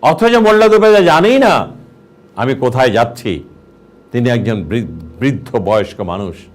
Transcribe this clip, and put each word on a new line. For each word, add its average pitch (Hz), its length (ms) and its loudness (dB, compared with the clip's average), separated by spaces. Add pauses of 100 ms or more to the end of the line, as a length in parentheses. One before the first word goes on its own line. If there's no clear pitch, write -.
অথচ 160 320 0
মোল্লা 214 340 4
দো 214 100 4
পেঁয়াজা 214 220 4
জানেই 175 380 4
না 180 300 2 (680)
আমি 123 180 -2
কোথায় 127 360 0
যাচ্ছি। 107 540 -4 (680)
তিনি 120 160 -2
একজন 110 360 -2
বৃ-, 104 220 -6 (340)
বৃদ্ধ 135 360 -4
বয়স্ক 104 440 -4
মানুষ 92 360 -10 (180)